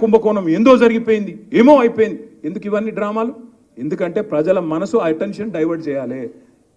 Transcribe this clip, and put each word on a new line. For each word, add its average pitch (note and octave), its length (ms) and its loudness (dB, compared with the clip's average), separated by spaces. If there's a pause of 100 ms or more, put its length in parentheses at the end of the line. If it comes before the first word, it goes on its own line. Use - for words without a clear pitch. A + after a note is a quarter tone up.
కుంభకోణం G#3+ 420 2 (100)
ఏందో A3+ 180 6 (100)
జరిగిపోయింది, A3 500 0 (280)
ఏమో C4 120 8 (100)
అయిపోయింది. G#3+ 360 0 (300)
ఎందుకు G3+ 220 -8
ఇవన్నీ G#3+ 280 -2
డ్రామాలు? A3 340 -4 (500)
ఎందుకంటే E3+ 480 -4
ప్రజల D#3+ 280 0 (140)
మనసు F3+ 300 -2
ఆ E3+ 100 0
అటెన్షన్ G3+ 440 -6
డైవర్ట్ D#3+ 320 -4
చేయాలి. C3 320 -6 (560)